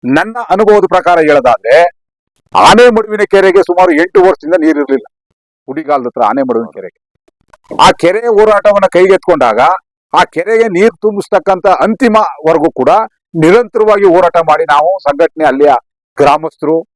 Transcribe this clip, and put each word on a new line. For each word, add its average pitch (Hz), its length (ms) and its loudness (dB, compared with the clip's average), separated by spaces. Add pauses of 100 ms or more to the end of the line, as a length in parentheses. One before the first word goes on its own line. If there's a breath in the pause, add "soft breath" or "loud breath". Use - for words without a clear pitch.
ನನ್ನ 175 320 -4 (120)
ಅನುಭವದ 202 380 2
ಪ್ರಕಾರ 175 320 0
ಹೇಳೋದಾದ್ರೆ 143 640 2 (720)
ಆನೆ 214 340 4
ಮಡುವಿನ 214 400 -4
ಕೆರೆಗೆ 190 320 2
ಸುಮಾರು 180 300 0
ಎಂಟು 170 300 0
ವರ್ಷದಿಂದ 180 380 0
ನೀರಿರ್ಲಿಲ್ಲ. 143 560 -4 (500)
ಕುಡಿಗಾಲದ 143 400 -6
ಹತ್ರ 120 160 -6
ಆನೆ 117 200 -2
ಮಡುವಿನ 127 320 -4
ಕೆರೆಗೆ. 92 300 -20 (760)
ಆ 180 100 0
ಕೆರೆ 180 280 -2
ಹೋರಾಟವನ್ನ 208 720 0
ಕೈಗೆತ್ಕೊಂಡಾಗ 170 680 0 (540)
ಆ 165 100 2
ಕೆರೆಗೆ 220 440 -2
ನೀರು 202 340 0
ತುಂಬಿಸ್ತಕ್ಕಂಥ 202 680 -2
ಅಂತಿಮವರೆಗೂ 170 1040 -2
ಕೂಡ 127 180 -2 (460)
ನಿರಂತರವಾಗಿ 208 680 0
ಹೋರಾಟ 175 340 2
ಮಾಡಿ 156 260 0
ನಾವು 160 360 -2
ಸಂಘಟನೆ, 156 460 -2
ಅಲ್ಲಿಯ 143 280 2 (440)
ಗ್ರಾಮಸ್ಥರು 151 680 -2 (100)